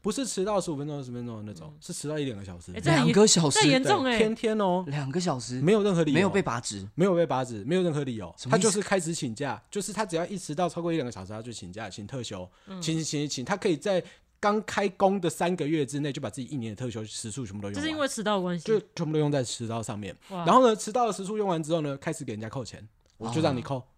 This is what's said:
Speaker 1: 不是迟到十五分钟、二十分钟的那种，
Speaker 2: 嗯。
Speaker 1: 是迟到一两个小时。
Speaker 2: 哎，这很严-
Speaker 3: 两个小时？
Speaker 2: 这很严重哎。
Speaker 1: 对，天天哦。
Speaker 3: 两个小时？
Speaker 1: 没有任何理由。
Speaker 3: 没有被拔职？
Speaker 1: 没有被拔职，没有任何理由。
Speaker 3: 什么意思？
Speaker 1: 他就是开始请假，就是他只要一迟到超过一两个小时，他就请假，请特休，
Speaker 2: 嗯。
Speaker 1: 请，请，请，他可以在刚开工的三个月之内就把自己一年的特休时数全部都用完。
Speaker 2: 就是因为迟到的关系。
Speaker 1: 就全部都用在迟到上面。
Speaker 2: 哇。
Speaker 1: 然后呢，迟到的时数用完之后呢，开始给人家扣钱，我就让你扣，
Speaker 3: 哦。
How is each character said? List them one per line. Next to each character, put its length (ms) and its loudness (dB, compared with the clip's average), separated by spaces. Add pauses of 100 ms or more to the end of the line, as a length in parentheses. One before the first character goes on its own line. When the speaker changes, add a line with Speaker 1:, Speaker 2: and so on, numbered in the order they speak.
Speaker 1:
不 120 -2
是 120 -2
迟 200 -4
到 160 2
十 100 -6
五 60 -4
分 100 -6
钟、 100 -6
二 60 -8
十 80 -12
分 160 -8
钟 120 -10
的 40 -10
那 100 -10
种， 220 -16
Speaker 2:
嗯。 60 -20
Speaker 1:
是 120 -12
迟 160 -6
到 80 -2
一 80 -2
两 140 -4
个 60 -10
小 160 -10
时。 120 -16
Speaker 2:
哎， 80 -8
这 80 2
很 100 8
严- 80 6
Speaker 3:
两 60 6
个 140 10
小 240 6
时？ 80 2
Speaker 2:
这 40 6
很 80 8
严 120 6
重 220 2
哎。 120 2
Speaker 1:
对， 20 2
天 140 4
天 280 0
哦。 260 2
Speaker 3:
两 240 -4
个 80 0
小 220 0
时？ 200 -6
Speaker 1:
没 120 6
有 100 6
任 100 4
何 120 4
理 80 2
由。 20 4
Speaker 3:
没 60 6
有 100 6
被 100 2
拔 200 -2
职？ 340 -8
Speaker 1:
没 100 4
有 120 4
被 100 4
拔 180 0
职， 220 -8
没 80 0
有 80 2
任 100 2
何 120 -2
理 100 -4
由。 240 -10
Speaker 3:
什 100 -10
么 80 4
意 40 4
思？ 80 4
Speaker 1:
他 20 4
就 0 -
是 100 0
开 200 0
始 120 -4
请 220 -4
假， 340 -6
就 140 -6
是 100 -8
他 140 -2
只 80 -8
要 120 0
一 120 -8
迟 160 -8
到 140 0
超 120 -6
过 120 -2
一 40 0
两 80 0
个 60 -6
小 160 -12
时， 60 -12
他 100 -10
就 80 -12
请 220 -12
假， 180 -10
请 160 -12
特 160 -8
休， 260 -10 (200)
Speaker 2:
嗯。 120 -12
Speaker 1:
请， 220 -2
请， 260 -2
请， 160 -6
他 120 0
可 120 0
以 80 2
在 240 0 (400)
刚 240 4
开 240 0
工 320 2
的 100 2
三 240 0
个 100 -2
月 220 2
之 140 -4
内 120 -2
就 80 -6
把 80 -4
自 120 -8
己 80 -8
一 80 -6
年 180 -4
的 20 -12
特 140 -4
休 140 -6
时 260 -8
数 160 -6
全 80 -12
部 80 -8
都 60 -4
用 60 -6
完。 20 -
Speaker 2:
就 40 -4
是 80 -2
因 80 -4
为 120 0
迟 160 -6
到 140 2
的 40 0
关 160 -2
系。 80 -8
Speaker 1:
就 100 4 (160)
全 140 -4
部 60 -2
都 80 2
用 100 4
在 140 2
迟 240 -6
到 120 -4
上 160 -6
面。 160 -8 (180)
Speaker 2:
哇。 140 -6
Speaker 1:
然 80 6
后 140 8
呢， 80 6
迟 160 -6
到 160 2
的 60 0
时 120 -6
数 140 -4
用 80 0
完 160 0
之 100 -2
后 80 2
呢， 180 -4
开 140 -6
始 120 -8
给 80 -6
人 80 -6
家 80 -8
扣 160 -8
钱， 200 -14 (340)
我 120 -6
就 100 0
让 160 4
你 60 -4
扣， 140 -4
Speaker 3:
哦。 80 -8 (140)